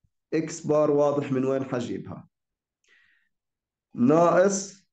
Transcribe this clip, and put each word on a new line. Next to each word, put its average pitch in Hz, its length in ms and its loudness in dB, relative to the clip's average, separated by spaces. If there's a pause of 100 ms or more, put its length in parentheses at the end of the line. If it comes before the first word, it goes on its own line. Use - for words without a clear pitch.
(340)
إكس 160 320 -6
بار 151 240 2
واضح 143 420 0
من 131 120 0
وين 135 200 -2
حجيبها. 110 640 -8 (1700)
ناقص 170 1000 2